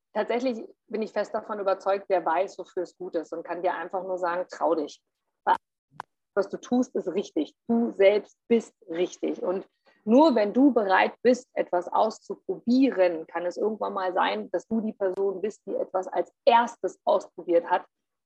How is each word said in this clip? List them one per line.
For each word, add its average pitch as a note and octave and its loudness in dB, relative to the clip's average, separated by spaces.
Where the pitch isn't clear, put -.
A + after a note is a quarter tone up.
tatsächlich A#3 -2
bin G#3 -6
ich G#3 -6
fest G#3 -4
davon G#3+ -6
überzeugt, G3 0
wer F3 2
weiß, E3+ 0
wofür F3+ -8
es - -14
gut F3+ -10
ist D#3 -6
und E3 -10
kann E3+ -8
dir F3+ 0
einfach F3+ -8
nur F#3 -6
sagen, F3 -4
trau D3+ 0
dich. D3+ -8
Was G3 0
du - -10
tust, B3 -2
ist G#3 -4
richtig. E3 -4
Du A#3 0
selbst G3 2
bist A3+ 0
richtig. E3 -4
Und F3+ -4
nur C4 6
wenn G#3 2
du C4 6
bereit G#3+ 2
bist, B3 2
etwas - -2
auszuprobieren, G3+ 0
kann E3+ -6
es F3+ -4
irgendwann G#3 -4
mal F#3 -2
sein, F#3+ -2
dass E3+ -4
du A3+ -2
die G#3+ -6
Person F#3+ -2
bist, A3 -8
die F#3+ -8
etwas F#3 -6
als - -4
erstes A#3 2
ausprobiert E3+ 0
hat F#3 -2